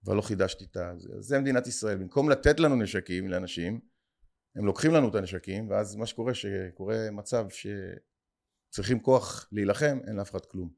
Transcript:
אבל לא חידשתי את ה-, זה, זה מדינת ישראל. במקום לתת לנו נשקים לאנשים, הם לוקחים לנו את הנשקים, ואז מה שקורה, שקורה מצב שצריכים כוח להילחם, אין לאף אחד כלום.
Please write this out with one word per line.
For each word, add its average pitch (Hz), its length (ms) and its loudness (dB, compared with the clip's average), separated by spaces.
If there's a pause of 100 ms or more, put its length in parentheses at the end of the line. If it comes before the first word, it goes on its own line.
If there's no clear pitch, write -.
אבל 98 100 2
לא 104 60 2
חידשתי 95 420 -2
את - 120 -14
ה-, 90 200 -6
זה, - 240 -14
זה 127 180 0
מדינת 131 280 2
ישראל. 107 320 -2
במקום 139 320 2
לתת 139 300 6
לנו 147 160 6
נשקים 95 520 -2
לאנשים, 90 520 -4 (760)
הם 104 100 0
לוקחים 143 280 4
לנו 139 140 6
את 101 60 -2
הנשקים, 95 560 -4
ואז 101 260 -2
מה 110 100 -4
שקורה, 120 280 -4
שקורה 98 760 -4
מצב 104 340 -2 (1200)
שצריכים 107 300 0
כוח - 520 2
להילחם, 104 540 2
אין 110 100 -6
לאף 101 140 -6
אחד - 160 -6
כלום. 90 320 -10